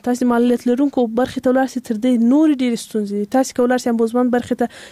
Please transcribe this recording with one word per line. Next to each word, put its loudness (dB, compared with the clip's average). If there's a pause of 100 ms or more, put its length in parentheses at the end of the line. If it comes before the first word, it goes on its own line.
تاسې -2
د 2
مالیت 0
لرونکو 0 (160)
برخې -4
ته 2
ولاړ 2
شئ، -6
تر -2
دې 2
نورې 4
ډېرې -2
ستونزې -6
دي. -4 (100)
تاسې 0
که 0
ولاړ 0
شئ -2
امبوزمن 0
برخې -2
ته، 2 (240)